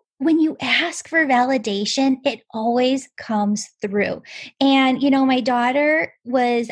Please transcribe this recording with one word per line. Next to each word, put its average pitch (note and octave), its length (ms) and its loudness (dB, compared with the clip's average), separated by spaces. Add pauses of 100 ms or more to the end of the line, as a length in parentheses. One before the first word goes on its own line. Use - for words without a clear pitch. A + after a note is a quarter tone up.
(180)
when D#4 220 2
you D#4 220 2
ask C4+ 460 -4
for D#4+ 180 0
validation, B3 1000 0
it A3+ 180 -4 (120)
always B3 640 -2
comes G#3 500 -2 (140)
through. G3 400 -2 (380)
And, C4+ 420 2
you C#4+ 80 2
know, C4+ 160 4
my C4 140 2
daughter C4 760 0 (100)
was A#3+ 480 0